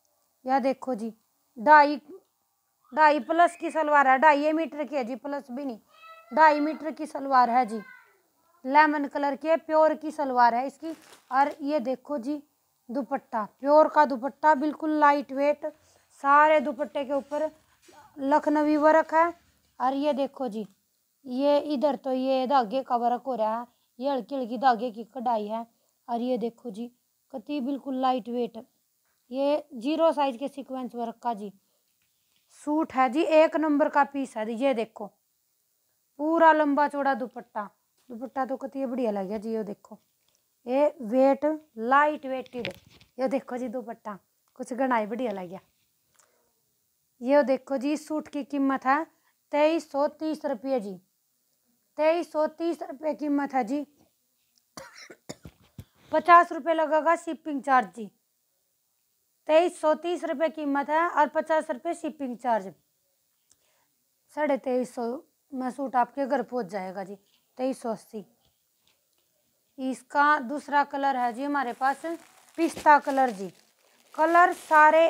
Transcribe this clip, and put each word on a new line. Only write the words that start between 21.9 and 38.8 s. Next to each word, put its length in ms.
तो 160
ये 360
धागे 340
का 160
वर्क 240
हो 120
रहा 240
है, 80
ये 120
हल्की 240
हल्की 240
धागे 320
की 160
कढ़ाई 400
है। 200
और 120
ये 180
देखो 320
जी, 200
कति 260
बिल्कुल 360
लाइट 320
वेट, 280
ये 340
जीरो 380
साइज 240
के 120
सीक्वेंस 460
वर्क 280
का 120
जी। 180
सूट 260
है 180
जी 120
एक 360
नंबर 300
का 180
पीस 300
है 100
जी। 80
ये 200
देखो, 320
पूरा 340
लंबा 360
चौड़ा 260
दुपट्टा, 540
दुपट्टा 360
तो 120
कति 300